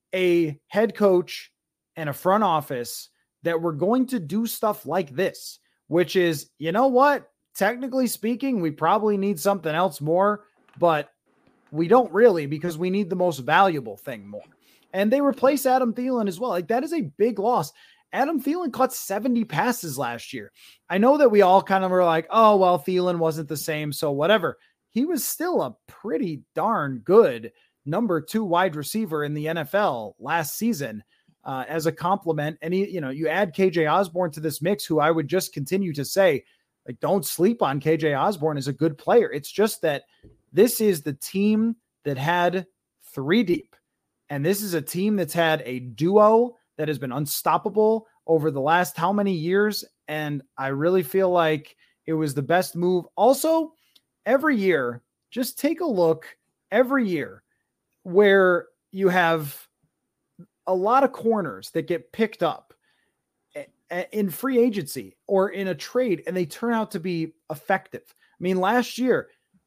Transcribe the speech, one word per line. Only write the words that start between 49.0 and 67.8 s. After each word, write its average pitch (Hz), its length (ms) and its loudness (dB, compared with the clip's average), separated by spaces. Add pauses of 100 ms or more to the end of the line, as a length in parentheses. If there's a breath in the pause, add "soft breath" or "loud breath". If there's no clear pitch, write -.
many 202 220 0
years? 196 500 0 (240)
And 151 340 -6 (160)
I 135 100 -6
really 160 360 0
feel 185 260 0
like 156 460 0 (320)
it 160 60 -4
was 156 200 -2
the 143 80 -2
best 175 340 0
move. 175 300 0 (120)
Also, 311 560 2 (520)
every 269 300 2
year, 143 460 0 (280)
just - 300 -6
take 320 220 -2
a 359 40 -2
look 170 400 2 (460)
every 247 360 2
year 113 360 -6 (600)
where 185 640 4 (240)
you 190 180 0
have 165 580 0 (960)
a 185 80 0
lot 220 300 2
of 269 80 2
corners 175 600 -4
that 160 160 -4
get - 260 -6
picked 214 280 -4
up - 320 -4 (800)
a-, 143 120 -14 (240)
a-, 180 260 -6
in 202 120 0
free 254 280 -2
agency 180 600 -2 (100)
or 196 220 2
in 190 180 -6
a 180 80 -4
trade, 226 500 -2
and 180 100 -6
they 180 100 -2
turn 233 280 -4
out 220 180 -2
to 190 100 -6
be 165 320 -6 (180)
effective. - 580 -6